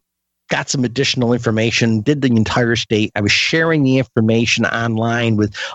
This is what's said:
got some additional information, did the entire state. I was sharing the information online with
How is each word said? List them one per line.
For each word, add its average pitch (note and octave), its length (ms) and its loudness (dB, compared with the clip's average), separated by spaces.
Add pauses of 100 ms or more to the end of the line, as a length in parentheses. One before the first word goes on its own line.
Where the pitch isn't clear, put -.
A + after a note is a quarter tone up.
(500)
got C#3+ 200 -4
some C3 140 -2
additional B2 480 -2
information, A2+ 720 0
did C#3+ 200 0
the C3+ 60 2
entire A#2 480 2
state. G#2+ 400 -2
I G#2 60 -2
was G2+ 100 0
sharing D#3+ 520 0
the C3 140 4
information A2+ 680 0
online A#2 720 -2
with G#2+ 180 0 (200)